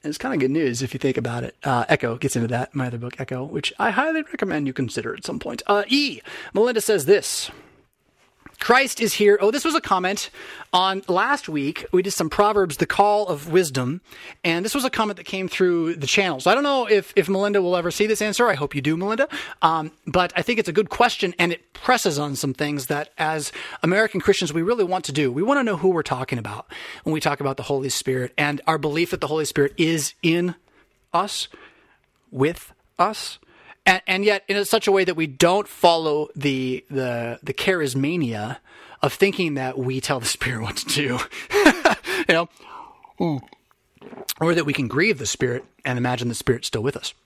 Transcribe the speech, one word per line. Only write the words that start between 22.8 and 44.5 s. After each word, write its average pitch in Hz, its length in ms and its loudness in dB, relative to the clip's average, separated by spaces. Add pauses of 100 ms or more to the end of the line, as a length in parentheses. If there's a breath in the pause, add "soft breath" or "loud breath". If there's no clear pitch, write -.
that 147 300 -4
as 156 340 -2 (320 loud breath)
American 196 380 2
Christians, 185 320 2
we 165 80 0
really 214 240 0
want 180 200 -4
to 147 60 -8
do. 135 200 2
We 143 120 -2
wanna 269 200 2
know 214 140 0
who 180 120 2
we're 165 140 2
talking 127 360 -4
about 104 260 -10 (380 loud breath)
when 156 100 -2
we 156 60 -2
talk 147 220 -2
about 139 160 -4
the - 60 -10
Holy 139 260 -2
Spirit 127 480 -4
and 147 300 2
our 160 100 2
belief 156 340 0
that - 100 -4
the 151 60 -2
Holy 151 180 0
Spirit 143 320 2
is 160 360 0 (100)
in 175 320 2 (580 soft breath)
us, 185 360 -2 (840 loud breath)
with 147 420 -2 (240)
us. - 400 -2 (480 loud breath)
And, 190 220 4
and 196 180 0
yet 202 220 2
in 196 100 0
a, 202 80 0
such - 220 2
a 202 40 4
way 196 140 4
that 175 100 0
we 160 120 -2
don't 131 400 2
follow 160 680 2
the, 131 540 -2
the, 120 540 -4
the 139 100 -6
charismania 135 1040 -2 (460 loud breath)
of 143 100 0
thinking 190 400 2
that 131 240 -4
we 131 240 -2
tell 139 180 -2
the 117 60 -8
Spirit 117 380 -4
what 104 140 -6
to - 100 -8
do, 131 320 -2 (340 loud breath)
<laughs> - 0 - (760 loud breath)
you 185 60 4
know, 165 160 2 (1900 loud breath)
or 165 160 2